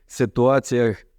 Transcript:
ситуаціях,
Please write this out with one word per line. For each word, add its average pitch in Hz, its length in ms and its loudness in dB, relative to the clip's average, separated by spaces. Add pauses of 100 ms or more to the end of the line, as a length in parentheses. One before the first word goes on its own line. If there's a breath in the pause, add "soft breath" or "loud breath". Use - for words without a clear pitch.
ситуаціях, 123 1000 0 (120)